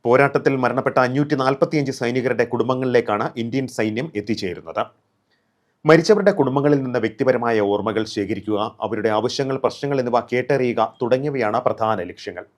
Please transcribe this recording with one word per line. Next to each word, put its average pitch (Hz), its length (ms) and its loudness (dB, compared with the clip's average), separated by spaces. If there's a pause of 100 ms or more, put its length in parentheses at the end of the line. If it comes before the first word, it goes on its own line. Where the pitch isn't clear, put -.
പോരാട്ടത്തിൽ 135 580 4
മരണപ്പെട്ട 123 420 0
അഞ്ഞൂറ്റി 143 380 0
നാൽപത്തിയഞ്ച് 139 560 0
സൈനികരുടെ 120 540 0
കുടുംബങ്ങളിലേക്കാണ് 123 760 0 (160)
ഇന്ത്യൻ 127 240 -4 (100)
സൈന്യം 110 300 -2 (140)
എത്തിച്ചേരുന്നത്. 98 640 -6 (1000)
മരിച്ചവരുടെ 190 540 6
കുടുംബങ്ങളിൽ 143 440 2
നിന്ന് 123 220 -2
വ്യക്തിപരമായ 117 560 0 (100)
ഓർമ്മകൾ 104 340 0 (100)
ശേഖരിക്കുക, 104 440 -2 (280)
അവരുടെ 107 320 -2
ആവശ്യങ്ങൾ, 131 460 -2
പ്രശ്നങ്ങൾ 139 380 -2
എന്നിവ 120 180 0 (120)
കേട്ടറിയുക 123 480 0 (220)
തുടങ്ങിയവയാണ് 127 640 -2
പ്രധാന 110 440 -2
ലക്ഷ്യങ്ങൾ. 92 340 -14 (140)